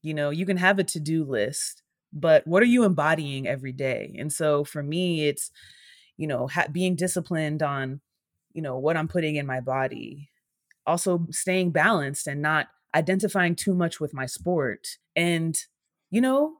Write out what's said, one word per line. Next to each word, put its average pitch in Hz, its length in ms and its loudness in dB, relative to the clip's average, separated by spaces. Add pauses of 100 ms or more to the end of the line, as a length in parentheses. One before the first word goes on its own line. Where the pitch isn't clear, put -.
You 156 120 -6
know, 147 160 -2
you 165 160 -2
can 185 120 0
have 190 220 4
a 185 40 4
to-do 160 400 -2
list, 127 600 -4 (280)
but 156 360 6
what 180 160 6
are 247 40 6
you 240 160 6
embodying 151 640 2
every 131 240 -4
day? 131 460 -4
And 147 140 -6
so 147 320 2
for 147 180 -6
me, 160 460 0
it's, - 240 -4 (640)
you 156 100 -4
know, 123 200 -2
ha-, 143 240 -2
being 180 240 0
disciplined 160 680 -2
on, 139 400 -4 (500)
you 160 100 -10
know, 131 160 -6
what 156 200 0
I'm 160 100 -2
putting 156 280 -2
in 143 100 -2
my 131 160 -4
body, 131 680 -6 (560)
also 175 440 0
staying 180 420 0
balanced 151 560 0
and 143 140 -6
not 151 260 0 (280)
identifying 180 600 2
too 190 200 0
much 170 240 0
with 147 140 -6
my 131 120 -6
sport. 147 720 -4 (180)
And, 165 420 0 (520)
you 202 120 0
know 277 380 2